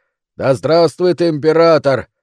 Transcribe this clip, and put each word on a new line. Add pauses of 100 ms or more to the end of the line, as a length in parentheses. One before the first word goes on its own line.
(360)
Да
здравствует
император! (140)